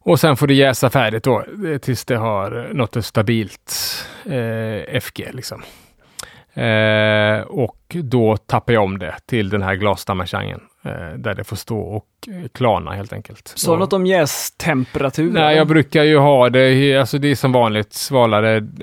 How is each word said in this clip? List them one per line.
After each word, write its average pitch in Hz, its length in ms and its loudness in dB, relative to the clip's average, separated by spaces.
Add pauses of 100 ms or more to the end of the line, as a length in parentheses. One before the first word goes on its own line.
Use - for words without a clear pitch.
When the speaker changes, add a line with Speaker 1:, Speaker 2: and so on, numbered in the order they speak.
Speaker 1:
Och 170 200 4
sen 151 160 4
får 147 100 0
det 139 80 4
jäsa 135 360 4
färdigt 110 340 0
då, 110 200 0 (280)
eh, 143 60 -4
tills - 260 -6
det 127 120 -2
har 110 560 -4
nått 117 240 -4
ett 113 100 -4
stabilt, 110 680 -2 (520)
eh, 113 720 -6
F - 180 -6
G, - 180 -12
liksom. - 300 -14 (920)
Eh, 107 880 2
och - 380 -4 (100)
då 120 480 0
tappar - 360 -2
jag 107 120 4
om 95 140 -4
det 82 160 -10 (120)
till 107 220 -2
den 101 140 -2
här 95 120 -2
glasdammachangen, 98 840 -4 (240)
eh, 85 240 -10 (100)
där 113 160 -6
det 101 100 -10
får - 120 -12
stå 110 240 -8
och, 98 260 -10 (220)
eh, 180 260 -14
klarna 92 360 2
helt 98 220 -10
enkelt. - 440 -18
Speaker 2:
Sa - 140 -2
du - 40 6
Speaker 1:
Och 165 60 0
Speaker 2:
något 190 120 0
om 185 140 2
jästemperatur, 151 1300 -2
Speaker 1:
Nej, 165 100 2
Speaker 2:
eller? 151 140 4
Speaker 1:
jag 156 100 4
brukar 156 380 2
ju 151 120 6
ha 139 340 6
det, 131 460 4
alltså 135 220 0
det 143 100 0
är 143 60 4
som 131 180 0
vanligt 110 400 2
svalare, 110 640 2 (260)